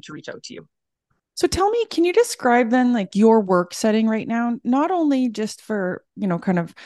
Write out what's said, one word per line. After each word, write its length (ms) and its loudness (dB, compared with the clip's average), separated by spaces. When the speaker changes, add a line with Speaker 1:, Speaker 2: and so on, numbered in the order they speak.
Speaker 1:
to 80 -18
reach 160 -16
out 140 -14
to 100 -18
you. 120 -16
Speaker 2:
So 120 -6
tell 240 0
me, 180 0
can 180 0
you 80 0
describe 560 2
then, 240 2
like, 220 -4
your 260 6
work 320 0
setting 340 0
right 180 -2
now, 380 -4
not 260 0
only 380 0
just 340 -6
for, 440 -6
you 100 -6
know, 140 -2
kind 180 0
of 160 -4